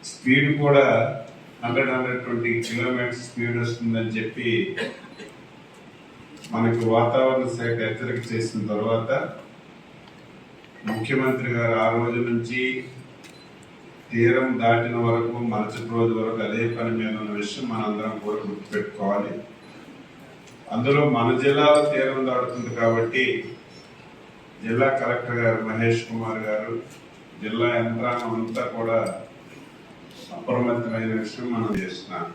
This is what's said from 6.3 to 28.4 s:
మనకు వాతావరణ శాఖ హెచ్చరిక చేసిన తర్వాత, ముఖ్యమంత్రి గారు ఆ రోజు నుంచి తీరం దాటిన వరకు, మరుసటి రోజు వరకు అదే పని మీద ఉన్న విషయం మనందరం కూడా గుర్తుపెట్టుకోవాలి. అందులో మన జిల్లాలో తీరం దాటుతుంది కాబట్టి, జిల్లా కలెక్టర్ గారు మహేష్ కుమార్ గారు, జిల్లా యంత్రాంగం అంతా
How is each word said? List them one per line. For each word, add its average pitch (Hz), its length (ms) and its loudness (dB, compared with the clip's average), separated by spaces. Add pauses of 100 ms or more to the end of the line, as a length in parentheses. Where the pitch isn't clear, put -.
మనకు 117 260 2 (140)
వాతావరణ 131 640 4
శాఖ 117 200 -2 (100)
హెచ్చరిక 113 440 -4
చేసిన 110 300 -2 (120)
తర్వాత, 110 380 0 (1800)
ముఖ్యమంత్రి 120 680 0
గారు 117 180 2 (100)
ఆ 110 40 4 (100)
రోజు 120 220 0 (100)
నుంచి 120 320 -2 (1500)
తీరం 117 380 4 (160)
దాటిన 117 320 4 (120)
వరకు, 117 280 0 (160)
మరుసటి 107 440 -4
రోజు 117 240 4
వరకు 113 280 -2
అదే 113 160 -2 (120)
పని 117 220 -2
మీద 107 240 -2
ఉన్న 104 180 -6
విషయం 123 320 -6
మనందరం 107 420 -4 (120)
కూడా 104 120 -2 (100)
గుర్తుపెట్టుకోవాలి. - 840 -4 (1400)
అందులో 139 280 4 (140)
మన 117 140 4 (140)
జిల్లాలో 147 380 6 (120)
తీరం 131 260 0 (100)
దాటుతుంది 123 400 -2 (120)
కాబట్టి, 117 420 2 (1400)
జిల్లా 120 220 2 (140)
కలెక్టర్ 120 400 -2
గారు 113 280 4
మహేష్ 113 400 2
కుమార్ 113 380 -6
గారు, 107 260 -2 (680)
జిల్లా 113 340 0
యంత్రాంగం 117 640 -2
అంతా 113 260 -4 (120)